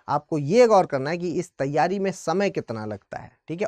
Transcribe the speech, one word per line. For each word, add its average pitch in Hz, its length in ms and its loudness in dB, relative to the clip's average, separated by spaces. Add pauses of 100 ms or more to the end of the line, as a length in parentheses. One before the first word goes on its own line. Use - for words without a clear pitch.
आपको 147 280 -2
ये 190 300 6
गौर 196 180 6
करना 135 240 -4
है 175 80 -4
कि 175 140 -6
इस 170 280 -4
तैयारी 151 400 0
में 190 120 -2
समय 190 380 -2
कितना 113 360 -6
लगता 104 320 -10
है, - 140 -18 (160)
ठीक 170 140 -8
है, - 60 -2